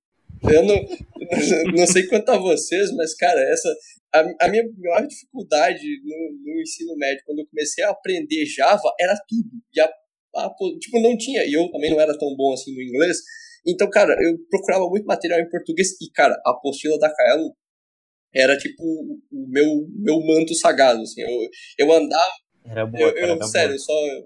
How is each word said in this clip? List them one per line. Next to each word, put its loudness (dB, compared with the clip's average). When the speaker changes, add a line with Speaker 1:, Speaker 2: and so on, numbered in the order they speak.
Speaker 1:
Eu 8
não, 4
<laughs> 0
não 6
sei 2
quanto 0
a 4
vocês, 0
mas, -4
cara, 2
essa, -2
a, 2
a 4
minha 2
maior -2
dificuldade -2
no, -10
no -4
ensino -10
médio, -4
quando -8
eu -8
comecei -6
a 2
aprender -4
Java, 2
era 2
tudo. -4
E -2
a, 6
a, -4
tipo, -2
não 4
tinha, -2
e -2
eu 0
também -2
não 2
era 2
tão -4
bom 0
assim -10
no -10
inglês, 0
então, 0
cara, 4
eu 2
procurava 0
muito -4
material -2
em -4
português, -2
e, -16
cara, 4
a 0
apostila -4
da 2
Kaelon 2
era, 4
tipo, -12
o -8
meu, 2
meu 0
manto 2
sagrado, 4
assim, -14
eu, -8
eu 4
andava, 2
Speaker 2:
Era -6
boa, -2
Speaker 1:
eu, 0
Speaker 2:
cara, -4
Speaker 1:
eu, 2
Speaker 2:
era -6
Speaker 1:
sério, 0
Speaker 2:
boa. -4
Speaker 1:
eu -6
só, -2